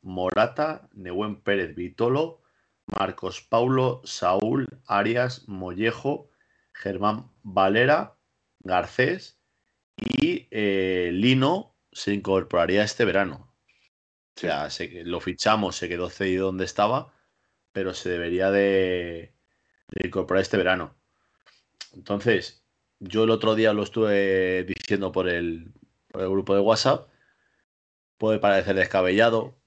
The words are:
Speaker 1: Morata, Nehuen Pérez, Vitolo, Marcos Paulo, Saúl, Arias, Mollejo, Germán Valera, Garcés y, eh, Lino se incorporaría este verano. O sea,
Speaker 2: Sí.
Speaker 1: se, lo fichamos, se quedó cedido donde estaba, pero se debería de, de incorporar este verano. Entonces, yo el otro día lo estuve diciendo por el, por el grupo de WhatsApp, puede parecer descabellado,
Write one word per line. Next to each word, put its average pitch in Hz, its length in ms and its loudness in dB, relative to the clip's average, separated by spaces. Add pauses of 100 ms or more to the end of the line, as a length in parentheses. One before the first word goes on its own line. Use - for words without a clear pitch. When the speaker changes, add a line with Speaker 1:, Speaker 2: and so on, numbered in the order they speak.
Speaker 1:
Morata, 98 920 -2
Nehuen 98 440 -6
Pérez, 90 400 -2
Vitolo, 127 640 -2 (460)
Marcos 95 560 -6
Paulo, 127 640 2
Saúl, 104 640 0 (200)
Arias, 117 600 0
Mollejo, 101 840 -4 (420)
Germán 101 580 -4 (120)
Valera, 104 760 2 (440)
Garcés 92 800 -2 (580)
y, - 540 -2
eh, 95 640 0
Lino 131 640 2 (160)
se - 200 -6
incorporaría 95 720 0
este 107 220 0
verano. 95 480 -2 (840)
O - 40 -18
sea, 78 280 -4
Speaker 2:
Sí. 80 200 -10
Speaker 1:
se, 85 160 -16
lo 85 160 -6
fichamos, 98 560 0
se 90 120 -8
quedó 87 220 -4
cedido 95 360 0
donde 95 180 -2
estaba, 110 500 0 (580)
pero 92 220 -4
se - 160 -8
debería 87 400 0
de, 92 840 0 (560)
de - 200 -6
incorporar 95 340 0
este 98 140 -2
verano. 90 380 0 (960)
Entonces, 101 720 -2 (360)
yo 104 240 0
el 113 60 4
otro 110 240 2
día 110 180 4
lo 104 100 0
estuve 95 800 2
diciendo 98 480 -4
por 92 160 0
el, 85 440 -4 (380)
por 92 120 -8
el 95 80 -2
grupo 98 240 0
de 101 60 4
WhatsApp, 110 480 2 (1080)
puede 110 200 2
parecer 98 380 2
descabellado, 98 800 2 (120)